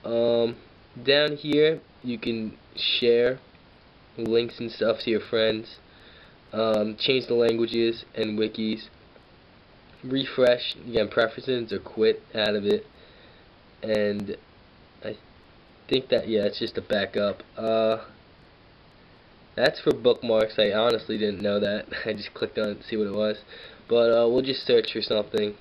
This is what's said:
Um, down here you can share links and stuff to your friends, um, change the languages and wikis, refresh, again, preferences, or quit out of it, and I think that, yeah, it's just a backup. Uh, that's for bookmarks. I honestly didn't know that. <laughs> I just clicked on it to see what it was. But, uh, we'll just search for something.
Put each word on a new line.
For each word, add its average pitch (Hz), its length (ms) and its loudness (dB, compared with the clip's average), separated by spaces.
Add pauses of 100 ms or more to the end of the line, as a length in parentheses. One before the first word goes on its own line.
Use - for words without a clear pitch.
Um, 117 520 0 (480)
down 147 320 2
here 151 440 2 (220)
you 120 160 -6
can 113 380 -4 (180)
share 120 640 2 (760)
links 117 420 0
and 117 120 -6
stuff 110 340 0
to 120 60 -2
your 107 100 2
friends, 110 560 -2 (760)
um, 107 460 0
change 131 280 0
the 120 80 0
languages 117 720 2 (100)
and 110 240 -4
wikis, 110 500 -4 (1120)
refresh, 127 720 2 (120)
again, 110 220 0
preferences, 117 640 -2
or 95 60 -4
quit 110 440 0 (120)
out 107 200 0
of 101 100 -2
it, 104 220 2 (960)
and 104 540 -2 (680)
I 107 120 -8 (720)
think 131 200 -2
that, 117 200 2
yeah, 107 140 2
it's 101 160 -2
just 113 200 -6
a 95 40 -6
backup. 101 600 -2 (140)
Uh, 110 480 0 (1500)
that's 127 240 2
for 147 120 2
bookmarks. 113 680 2
I 104 140 2
honestly 110 460 0
didn't 104 240 -2
know 101 180 0
that. 104 260 -2 (100)
<laughs> - 100 -6
I 110 60 -2
just 104 220 -10
clicked 110 240 -6
on 107 120 -2
it 101 120 -10
to - 40 -20
see 113 100 -6
what 107 100 0
it 98 80 -6
was. 107 240 -2 (500)
But, 117 220 6
uh, 117 180 4
we'll 127 140 2
just 131 240 -4
search 117 260 4
for 110 100 -4
something. 104 580 -2